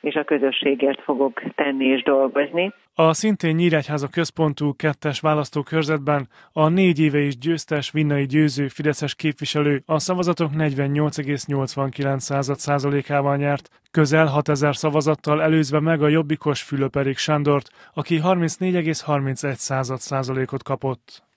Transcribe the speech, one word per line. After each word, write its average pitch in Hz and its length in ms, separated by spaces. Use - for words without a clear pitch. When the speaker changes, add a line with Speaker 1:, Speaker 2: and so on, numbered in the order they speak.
Speaker 1:
és 147 140
a 151 80
közösségért 135 760
fogok 135 400
tenni 135 300
és 131 180
dolgozni. 143 720
Speaker 2:
A 160 200
szintén 180 420
Nyíregyháza 151 520
központú 151 680
kettes 147 460
választókörzetben 147 1080
a 156 140
négy 175 320
éve 147 200
is 143 180
győztes 147 540
Vinnai 147 340
Győző 143 420
fideszes 147 480
képviselő 147 680
a 156 140
szavazatok 170 560
negyvennyolc 147 600
egész 143 280
nyolcvankilenc 139 760
század 139 340
százalékával 143 760
nyert, 143 340
közel 160 340
hatezer 143 500
szavazattal 151 680
előzve 156 380
meg 156 220
a 151 60
Jobbikos 151 540
Fülöp 135 340
Erik 135 220
Sándort, 147 520
aki 160 240
harmincnégy 180 580
egész 160 260
harmincegyszázad 135 1000
százalékot 131 640
kapott. - 600